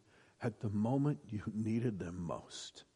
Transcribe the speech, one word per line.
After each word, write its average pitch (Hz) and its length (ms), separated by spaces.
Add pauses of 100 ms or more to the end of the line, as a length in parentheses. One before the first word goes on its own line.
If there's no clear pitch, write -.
(420)
at 120 180
the 110 100
moment 139 480 (100)
you 101 140 (100)
needed 110 460
them 87 240
most? - 600 (120)